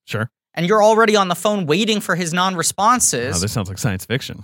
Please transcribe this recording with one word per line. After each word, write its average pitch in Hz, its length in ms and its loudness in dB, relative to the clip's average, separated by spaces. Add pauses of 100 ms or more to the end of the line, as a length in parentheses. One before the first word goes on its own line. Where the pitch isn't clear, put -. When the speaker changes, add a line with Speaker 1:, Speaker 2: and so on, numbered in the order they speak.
Speaker 1:
Sure. 110 240 -4 (240)
Speaker 2:
And 170 140 -2
you're 208 160 4
already 214 320 6
on 196 140 2
the 175 60 -2
phone 208 300 -2
waiting 202 360 0
for 190 140 -2
his 165 180 -4
non-responses. 180 1040 0
Speaker 1:
Oh, - 20 -2
this 101 140 -2
sounds 98 160 -4
like 95 80 -12
science 95 280 -4
fiction. - 380 -6